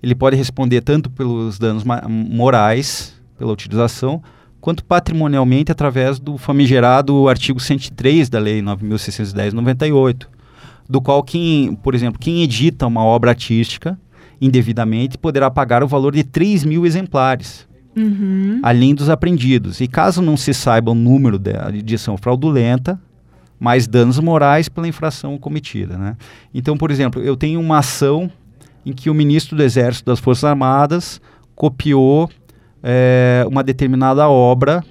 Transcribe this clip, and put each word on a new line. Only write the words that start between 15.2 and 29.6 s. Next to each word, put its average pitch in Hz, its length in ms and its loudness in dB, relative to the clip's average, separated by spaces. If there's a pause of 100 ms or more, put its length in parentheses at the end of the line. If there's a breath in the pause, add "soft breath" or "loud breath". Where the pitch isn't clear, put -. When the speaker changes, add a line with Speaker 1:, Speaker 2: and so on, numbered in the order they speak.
Speaker 1:
pagar 131 340 0
o 147 40 -2
valor 139 260 0
de 151 100 0
três 175 400 0
mil 160 220 0
exemplares, 143 800 -2 (300)
Speaker 2:
Uhum. 202 640 -2
Speaker 1:
além 123 320 4
dos 143 160 0
apreendidos. 127 720 0
E 123 60 -2
caso 175 340 0
não 156 160 2
se 139 160 -2
saiba 117 380 0
o 117 40 2
número 117 440 2
da 101 340 -6
edição 107 420 -6
fraudulenta, 127 840 -2 (580 soft breath)
mais 120 280 2
danos 120 320 4
morais 156 500 2
pela 165 180 -8
infração 156 500 -8
cometida, 135 600 -8
né? 101 180 -8 (380 loud breath)
Então, 143 240 -4
por 156 140 -2
exemplo, 135 320 -2
eu 131 120 -2
tenho 156 240 -4
uma 160 200 0
ação 147 520 -2 (540 soft breath)
em 135 80 -8
que 131 160 -6
o 156 40 0
ministro 151 420 2
do 151 80 2